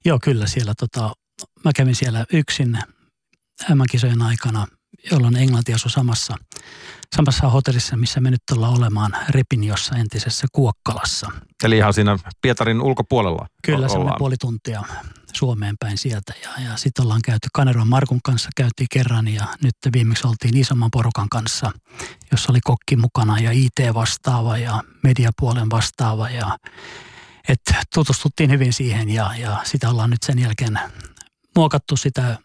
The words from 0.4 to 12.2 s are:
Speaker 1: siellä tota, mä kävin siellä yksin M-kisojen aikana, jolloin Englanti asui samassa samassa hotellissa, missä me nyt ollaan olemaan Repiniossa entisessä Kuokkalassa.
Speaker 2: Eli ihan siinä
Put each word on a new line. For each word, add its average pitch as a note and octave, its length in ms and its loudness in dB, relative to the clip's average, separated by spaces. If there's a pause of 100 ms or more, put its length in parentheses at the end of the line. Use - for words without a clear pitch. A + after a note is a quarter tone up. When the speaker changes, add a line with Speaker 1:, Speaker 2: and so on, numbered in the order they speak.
Speaker 1:
siellä A2 300 -2
tota, A2+ 340 -4 (540)
mä D#3+ 100 4
kävin B2+ 200 4
siellä A#2 380 -2
yksin C3+ 440 0 (960)
M-kisojen B2+ 480 2
aikana, A2+ 460 -2 (440)
jolloin B2 240 4
Englanti B2 380 2
asui A2+ 180 -2
samassa A#2+ 440 -2 (800)
samassa C#3+ 340 2
hotellissa, B2 480 0
missä A#2+ 240 0
me B2+ 100 2
nyt B2 100 0 (100)
ollaan A#2+ 260 2
olemaan G#2+ 380 0 (140)
Repiniossa A#2+ 680 0
entisessä A2+ 560 -4
Kuokkalassa. - 800 -2 (320)
Speaker 2:
Eli A2 140 4
ihan G#2 160 4
siinä G#2 240 2 (240)